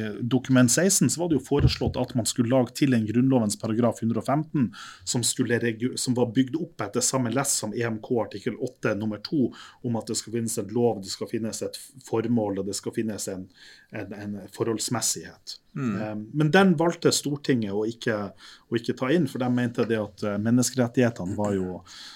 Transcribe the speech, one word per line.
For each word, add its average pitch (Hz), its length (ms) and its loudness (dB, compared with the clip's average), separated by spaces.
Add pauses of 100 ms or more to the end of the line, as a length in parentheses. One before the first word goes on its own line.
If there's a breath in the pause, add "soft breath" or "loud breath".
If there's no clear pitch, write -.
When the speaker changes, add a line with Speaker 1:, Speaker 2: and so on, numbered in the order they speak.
(200)
Speaker 1:
dokument 127 480 4
seksten, 165 400 4
så 151 140 -2
var 175 80 0
det 143 80 4
jo - 80 -12
foreslått 135 500 2
at 127 160 -2
man 117 160 0
skulle 120 240 0
lage 127 240 2
til 139 160 4
en 113 160 2
Grunnlovens 120 480 4
paragraf 113 460 0
hundre 113 180 0
og - 60 -6
femten, 147 400 0 (420 loud breath)
som 120 160 0
skulle 117 380 0
regu-, 117 340 -2
som - 160 -2
var 120 240 2
bygd 131 240 2
opp 160 240 -8
etter 117 160 -4
samme 123 320 0
lest 139 300 0
som 104 100 -6
E 117 160 -2
M 110 160 -4
K 120 220 0
artikkel 104 340 -8
åtte 120 400 -2
nummer 107 240 -4
to, 131 240 2 (320 loud breath)
om 120 160 -2
at 110 160 -4
det 107 80 -4
skal 107 160 -6
finnes 117 240 -4
en 101 160 -6
lov, 113 240 2
det 95 140 -8
skal - 160 -8
finnes 113 340 -4
et - 140 -8 (260)
formål, 110 560 0
og 98 80 -4
det 98 80 -6
skal - 220 -8
finnes 107 340 -4
en, 92 140 -8 (500 loud breath)
en, 101 240 -10
en 104 160 -8 (160)
forholdsmessighet. - 1040 -4 (180)
Speaker 2:
Mm. 123 280 -2
Speaker 1:
Ehm, 107 240 -6 (100)
men 156 160 2
den 190 240 8
valgte 165 400 2
Stortinget 127 560 0
å 107 160 0
ikke, 110 380 -2 (420 loud breath)
å 117 80 0
ikke 120 240 -2
ta 127 80 -2
inn, 156 160 4
for 127 160 -4
de 127 80 0
mente 120 400 0
det 113 160 2
at, - 240 -12
eh, 101 80 -2
menneskerettighetene 117 960 2
var 101 220 0
jo, 92 240 -4 (360 loud breath)